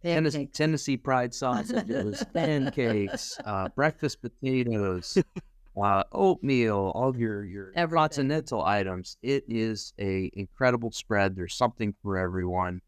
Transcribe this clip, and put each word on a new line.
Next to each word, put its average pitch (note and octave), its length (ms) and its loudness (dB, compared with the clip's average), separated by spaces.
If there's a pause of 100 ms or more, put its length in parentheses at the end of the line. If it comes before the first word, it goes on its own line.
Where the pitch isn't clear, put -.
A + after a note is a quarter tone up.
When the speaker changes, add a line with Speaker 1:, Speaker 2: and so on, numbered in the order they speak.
Speaker 1:
Tennes-, D#3+ 320 2
Speaker 2:
Pancakes. C#3+ 220 -6
Speaker 1:
Tennessee D3+ 400 2
Pride B2 380 0
sausages, B2 920 -2
Speaker 2:
<laughs> - 60 -20
Speaker 1:
pancakes, C3+ 1080 0
uh, G2 260 -2
breakfast D3+ 520 -2
potatoes, A#2 960 0 (300)
Speaker 3:
<laughs> - 340 -8
Speaker 1:
uh, G2 300 4
oatmeal, A#2+ 840 2
all B2+ 220 0
your, G#2+ 280 -2
your F#2+ 300 -12
Speaker 2:
Everything. E3 240 0
Speaker 1:
continental D3 680 0
items. F#2 580 0
It C3+ 260 0
is A2+ 500 -2
a F#2+ 360 -2
incredible A#2 580 0
spread. G2 420 0
There's F2+ 200 -8
something A#2 480 0
for G2 160 -2
everyone. F2+ 680 -2